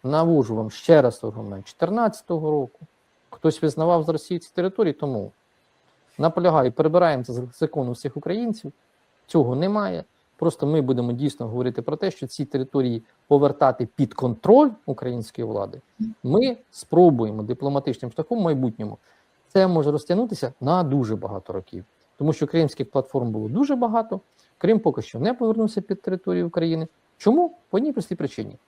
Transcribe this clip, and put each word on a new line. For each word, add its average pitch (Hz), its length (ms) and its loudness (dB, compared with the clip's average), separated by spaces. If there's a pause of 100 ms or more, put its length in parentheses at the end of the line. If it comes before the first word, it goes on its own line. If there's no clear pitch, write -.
Навожу 147 520 2
вам 110 160 -6
ще 156 300 6
раз 120 220 0
аргумент 107 420 -10
чотирнадцятого 175 840 -4
року. 143 280 -4 (500)
Хтось - 320 0
визнавав 160 420 2
з 156 60 -2
Росії 165 300 -4
ці - 160 -16
території, 185 380 0
тому 117 380 -6 (840)
наполягаю, 160 540 2
перебираємо 156 520 2
це 120 100 -10
з 123 80 -6 (120)
закону 123 380 -4
всіх 123 260 -8
українців. 214 540 -6 (560)
Цього 127 280 2
немає. 190 480 -2 (380)
Просто 160 260 -2
ми 151 140 2
будемо 123 300 0
дійсно 123 360 -4
говорити 120 340 -4
про 143 140 -4
те, 190 160 -4
що - 160 -12
ці - 180 -8
території 127 580 -2 (240)
повертати 139 680 4
під - 180 0
контроль 208 560 4 (160)
української 123 600 -6
влади 104 340 -6 (420)
ми 233 340 2 (140)
спробуємо 117 720 4
дипломатичним 131 680 -4
шляхом 226 280 -4
в - 20 0
майбутньому. 127 560 -2 (500)
Це 190 200 4
може 156 240 2
розтягнутися 175 680 -2
на 170 220 2
дуже 127 320 0
багато 98 380 -10
років. 92 320 -10 (320)
Тому 147 160 0
що 147 140 -2
кримських - 440 -2
платформ 127 400 -2
було 107 180 -4
дуже 269 260 0
багато, 226 440 -2 (380)
Крим 220 220 2
поки 139 220 0
що - 180 -12
не 208 140 0
повернувся 220 480 -2
під 196 200 -6
територію 180 460 -4
України. 165 400 -2 (300)
Чому? 330 380 2 (140)
По 185 80 -2
одній 285 140 0
простій 185 240 -6
причині. 107 420 -8 (100)